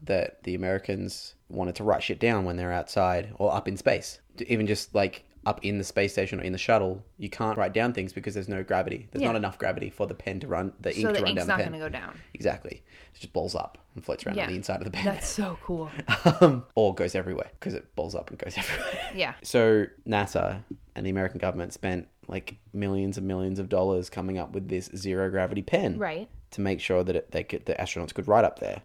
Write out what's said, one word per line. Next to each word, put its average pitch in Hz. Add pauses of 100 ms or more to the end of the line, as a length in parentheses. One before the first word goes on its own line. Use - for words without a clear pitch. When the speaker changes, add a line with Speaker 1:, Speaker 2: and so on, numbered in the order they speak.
Speaker 1:
that 92
the 90
Americans 95 (140)
wanted 90
to 107
write 104
shit 87
down 113
when 90
they're 90
outside 90
or 95
up 101
in 101
space. - (160)
D-, 117
even 107
just, 101
like, 98 (220)
up -
in 101
the 98
space 101
station 95
or 90
in 92
the 92
shuttle, 98 (160)
you 104
can't 110
write 95
down 117
things 95
because 98
there's 98
no 95
gravity. 98
There's 277
Speaker 2:
Yeah. -
Speaker 1:
not 113
enough 101
gravity 101
for 101
the 104
pen 95
to -
run, 92
the 95
Speaker 2:
So 78
Speaker 1:
ink 113
Speaker 2:
the 104
Speaker 1:
to 101
run -
Speaker 2:
ink's 95
Speaker 1:
down 87
the 101
Speaker 2:
not 90
Speaker 1:
pen. -
Speaker 2:
gonna 156
go 156
down. 92 (140)
Speaker 1:
Exactly. - (300)
It -
just -
balls -
up - (160)
and -
floats -
around 196
Speaker 2:
Yeah. 190
Speaker 1:
on -
the 90
inside -
of -
the 185
pen. 185
Speaker 2:
That's 196
so 185
cool. 160 (160)
Speaker 1:
<laughs> -
Um, 135
or 101
goes 92
everywhere 92
'cause -
it -
balls -
up -
and -
goes -
<laughs> -
everywhere. -
Speaker 2:
Yeah. 156
Speaker 1:
So 110 (220)
nasa 98 (320)
and 101
the 95
American 95
government 87
spent, 92 (200)
like, 95 (180)
millions 98
and 95
millions 95
of 92
dollars 92
coming 95
up 82
with 95
this 92
zero 95
gravity 95
pen 175
Speaker 2:
Right. 185 (240)
Speaker 1:
to -
make 98
sure 90
that 90
it, -
they 80
could, -
the -
astronauts 85
could 87
write 107
up -
there. -